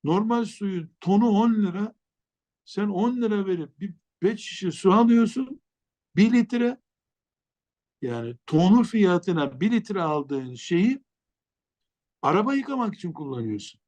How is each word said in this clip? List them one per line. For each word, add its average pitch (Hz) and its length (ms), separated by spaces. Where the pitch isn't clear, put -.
Normal 220 400
suyun 190 560
tonu 202 280
on 220 260
lira. 202 400
Sen 208 240
on 233 340
lira 208 240
verip 170 340
bir 190 140
pet 214 180
şişe - 340
su 185 200
alıyorsun. 233 680
Bir 220 160
litre. 240 480
Yani 120 340
tonu 185 360
fiyatına 175 760
bir 214 120
litre 214 300
aldığın 139 520
şeyi 202 500
araba 220 320
yıkamak 262 400
için 170 180
kullanıyorsun. 120 760